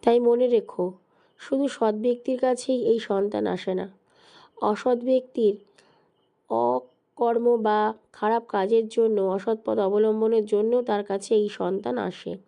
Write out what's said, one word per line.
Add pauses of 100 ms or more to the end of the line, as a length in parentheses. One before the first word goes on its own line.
তাই
মনে
রেখো, (540)
শুধু
সৎ
ব্যক্তির
কাছেই
এই
সন্তান
আসে
না। (720)
অসৎ
ব্যক্তির (960)
অকর্ম (120)
বা (320)
খারাপ
কাজের
জন্য,
অসৎ
পথ
অবলম্বনের
জন্য (100)
তার
কাছে
এই
সন্তান
আসে। (160)